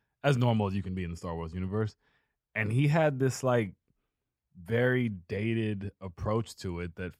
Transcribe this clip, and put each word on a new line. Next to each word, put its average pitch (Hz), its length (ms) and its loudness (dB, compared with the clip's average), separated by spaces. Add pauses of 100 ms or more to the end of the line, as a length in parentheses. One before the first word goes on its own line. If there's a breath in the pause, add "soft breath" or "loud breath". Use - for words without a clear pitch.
(240)
as 139 140 4
normal 117 280 4
as 95 80 -2
you 101 80 0
can 92 140 -6
be 92 80 -4
in 85 60 -6
the 85 60 -8
Star 87 200 -6
Wars 82 180 -6
universe. 98 400 -2 (600)
And 110 180 0
he 143 160 4
had 151 300 4
this, 131 240 0
like, 120 320 2 (880)
very 120 460 2
dated 104 840 -2 (100)
approach 107 560 -4
to 87 240 -6
it 87 160 -6
that 90 240 -8